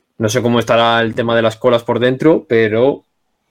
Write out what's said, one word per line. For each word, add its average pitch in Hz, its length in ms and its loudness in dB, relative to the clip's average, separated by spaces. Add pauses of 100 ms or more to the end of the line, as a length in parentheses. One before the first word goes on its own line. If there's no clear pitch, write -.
(180)
No 110 100 0
sé 113 140 -2
cómo 120 160 0
estará 117 420 0
el 113 140 -4
tema 117 220 -2
de 117 60 0
las 110 140 -2
colas 120 280 0
por 117 160 -2
dentro, 131 480 0
pero, 113 560 0 (460)